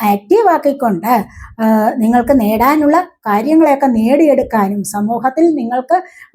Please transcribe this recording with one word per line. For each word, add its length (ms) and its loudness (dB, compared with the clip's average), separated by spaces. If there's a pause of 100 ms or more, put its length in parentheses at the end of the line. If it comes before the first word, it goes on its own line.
ആക്റ്റീവ് 480 0
ആക്കിക്കൊണ്ട്, 580 -2
ഏഹ്, 920 -2
നിങ്ങൾക്ക് 440 2
നേടാനുള്ള 720 0 (160)
കാര്യങ്ങളെയൊക്കെ 580 2
നേടിയെടുക്കാനും 960 0
സമൂഹത്തിൽ 720 -2
നിങ്ങൾക്ക് 480 -4 (300)